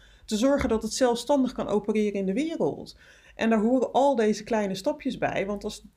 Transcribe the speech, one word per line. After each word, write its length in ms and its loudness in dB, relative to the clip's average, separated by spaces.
te 120 -2
zorgen 320 2
dat 140 0
het 100 -8
zelfstandig 580 2
kan 160 -6
opereren 520 0
in 60 -2
de 80 0
wereld. 640 -2
En 140 0
daar 120 4
horen 300 2
al 240 4
deze 280 2
kleine 320 -2
stapjes 420 -4
bij, 280 -2
want 180 -6
als, 220 -10